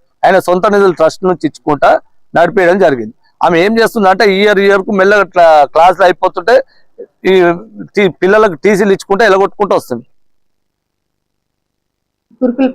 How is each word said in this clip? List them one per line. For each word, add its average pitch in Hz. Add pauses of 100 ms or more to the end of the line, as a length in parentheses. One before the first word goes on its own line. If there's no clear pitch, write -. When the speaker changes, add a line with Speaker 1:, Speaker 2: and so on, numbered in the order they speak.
(240)
Speaker 1:
ఆయన 180
సొంత 180
నిధులు 202
ట్రస్ట్ 160
నుంచి 180
ఇచ్చుకుంటా - (360)
నడిపేయడం 175
జరిగింది. 131 (300)
ఆమె 170
ఏం 208
చేస్తుందంటే 214 (160)
ఇయర్, 208
ఇయర్కు 196
మెల్లగా 196
క్లా-, 165
క్లాసులు 175
అయిపోతుంటే 180 (760)
ఈ 190 (600)
టీ-, 196 (100)
పిల్లలకు 202
టీసీలు 196
ఇచ్చుకుంటా 196
ఎలగొట్టుకుంటూ 196
వస్తుంది. 123 (2500)
Speaker 2:
గురుకుల 254